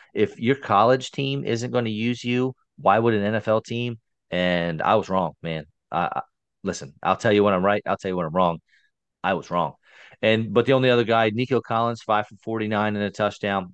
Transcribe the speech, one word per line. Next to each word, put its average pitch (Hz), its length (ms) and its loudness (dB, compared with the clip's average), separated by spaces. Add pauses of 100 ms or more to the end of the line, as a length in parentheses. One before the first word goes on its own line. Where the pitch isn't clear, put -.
(120)
if - 260 0
your 120 180 0
college 120 560 2
team 139 320 -6
isn't 117 260 -4
gonna 120 180 -2
use 113 340 -4
you, 123 320 -2 (220)
why 98 220 4
would 113 160 2
an 101 80 0
N 107 140 0
F 107 120 -4
L 110 140 2
team? 120 360 -6 (320)
And 87 520 0
I 107 140 2
was 95 120 -2
wrong, 92 320 -2
man. 80 260 -8 (260)
I, 85 240 -2
I, - 40 -4 (440)
listen, 87 380 -8
I'll 90 140 0
tell 113 160 2
you 104 120 6
when 101 100 4
I'm 92 100 0
right. 101 220 2
I'll 95 100 -2
tell - 140 -8
you 92 60 -4
when 85 100 -4
I'm 78 80 -8
wrong. 87 240 2 (640)
I 95 120 0
was 80 180 -8
wrong. 85 220 -2 (480)
And, 110 300 2
but 117 140 2
the 135 80 2
only 131 160 2
other 120 140 4
guy, 113 260 2
Nico 120 300 -2
Collins, 117 420 -2
five 107 240 0
for - 160 -20
forty-nine 107 540 -2
and 104 80 -2
a 101 60 -4
touchdown. 98 640 -4